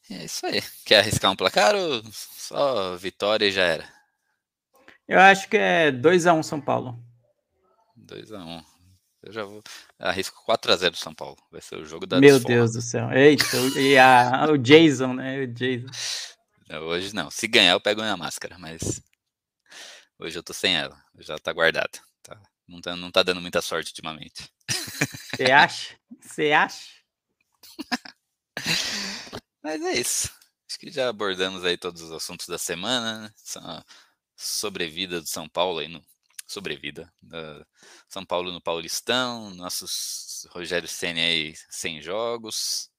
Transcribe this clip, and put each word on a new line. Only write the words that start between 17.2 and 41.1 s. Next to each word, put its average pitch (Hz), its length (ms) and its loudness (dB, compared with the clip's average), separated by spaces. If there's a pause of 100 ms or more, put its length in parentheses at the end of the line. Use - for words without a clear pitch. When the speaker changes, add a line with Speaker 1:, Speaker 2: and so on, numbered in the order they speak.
Speaker 1:
Se - 160 -6
ganhar, 110 260 6
eu 98 80 4
pego 107 200 0
minha 104 160 -4
máscara, - 420 -10
mas 82 440 -8 (1160)
hoje 85 200 -10
eu 80 40 -10
tô - 100 -16
sem 92 240 0
ela. 71 220 -6 (200)
Já 76 200 -12
tá - 140 -6
guardada. 80 460 2 (240)
Tá, - 180 -20 (260)
não 87 140 -18
tá, 87 160 -10
não 87 140 -10
tá 92 120 4
dando 90 180 0
muita 87 200 -2
sorte 82 280 -6
ultimamente. 78 640 -14 (840)
Speaker 2:
Cê 131 160 2
acha? - 460 4 (240)
Cê 151 300 -2
acha? - 380 0 (1700)
Speaker 1:
<laughs> - 840 -6 (200)
Mas 311 200 -8
é 359 100 -2
isso. - 380 -2 (380)
Acho - 100 -12
que - 120 -18
já 127 180 -2
abordamos 95 560 -4
aí 87 120 0
todos 87 260 -10
os 80 100 -14
assuntos 82 340 -10
da 85 120 -8
semana, 110 640 -6
né? 107 80 -16 (120)
Essa 87 420 -16 (520)
sobrevida 90 840 -6
do 76 60 -14
São 80 220 -10
Paulo 87 300 -2
aí 78 100 -8
no, 82 160 -16 (420)
sobrevida 78 680 -12 (100)
da 78 420 -16 (440)
São 95 160 -14
Paulo 90 280 -4
no 85 80 -12
Paulistão, 113 880 -4
nossos - 1000 -10
Rogério 87 380 -4
Ceni 85 320 -6